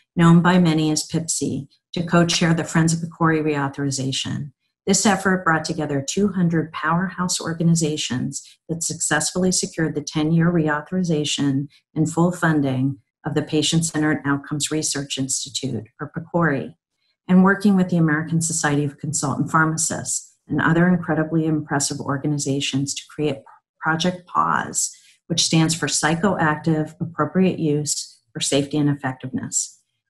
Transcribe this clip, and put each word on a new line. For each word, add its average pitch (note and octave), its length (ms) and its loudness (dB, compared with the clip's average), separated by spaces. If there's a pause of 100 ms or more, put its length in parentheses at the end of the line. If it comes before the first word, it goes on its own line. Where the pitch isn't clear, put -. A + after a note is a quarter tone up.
(140)
known E3+ 280 8
by F3+ 160 6
many D#3 320 4
as D3+ 180 -2
pipsi, D#3+ 580 -4 (280)
to F3 80 -2
co-chair E3+ 500 2
the E3 100 0
Friends D#3+ 300 2
of E3 80 -2
pcori D#3+ 420 0
reauthorization. C#3 1080 -4 (340)
This G3 200 2
effort F#3 400 2
brought D#3+ 180 2
together D3 420 -4
two G3+ 220 0
hundred E3+ 460 0
powerhouse F3+ 640 -2
organizations D#3+ 1080 0 (220)
that E3 140 -6
successfully - 680 -2
secured D#3+ 440 -2
the D3 80 -4
ten-year E3 500 2
reauthorization D3+ 1160 0 (260)
and D#3 180 0
full F3 200 2
funding C3+ 640 0 (260)
of C#3+ 100 -6
the D3+ 60 0
Patient-Centered D#3 880 0
Outcomes C#3+ 440 -4
Research D3+ 460 -4
Institute, A#2 680 -6 (140)
or D3 160 -10
pcori, D#3 600 -2 (520)
and F#3 160 8
working G3 340 4
with F3+ 120 2
the F3 80 0
American D#3+ 460 2
Society D3 420 0
of C#3+ 140 -6
Consultant D3 520 -2
Pharmacists - 880 -2 (100)
and - 140 -2
other E3+ 260 4
incredibly D#3+ 600 0
impressive D3+ 520 -2
organizations C#3 960 -2
to - 140 -10
create D3+ 300 -4 (420)
Project E3 460 -2
pause, - 680 -2 (340)
which E3 160 -2
stands D#3+ 300 2
for D3+ 120 -4
Psychoactive D#3 1120 0
Appropriate E3 580 0
Use D3+ 640 -4 (140)
for D#3+ 60 -10
Safety C#3+ 360 0
and D3 140 2
Effectiveness. - 920 -6 (300)